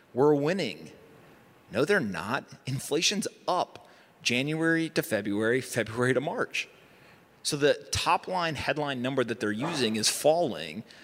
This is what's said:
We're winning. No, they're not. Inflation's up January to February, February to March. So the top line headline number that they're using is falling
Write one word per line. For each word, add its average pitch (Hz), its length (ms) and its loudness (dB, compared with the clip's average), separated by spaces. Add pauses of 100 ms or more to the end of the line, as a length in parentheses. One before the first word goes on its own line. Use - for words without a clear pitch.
(140)
We're 147 200 6
winning. 139 580 -2 (800)
No, 123 140 2
they're 202 140 4
not. 101 440 -4 (220)
Inflation's 156 640 -2 (200)
up - 400 -2 (340)
January 160 680 0
to 151 120 -2
February, 110 600 0
February 123 520 0
to 123 80 2
March. - 460 -4 (760)
So - 140 -2
the 139 160 6 (180)
top - 360 0
line 170 280 -2
headline 139 460 -2
number 131 220 0
that 113 160 -4
they're 107 120 0
using 123 440 0
is 107 140 0
falling 110 720 0 (200)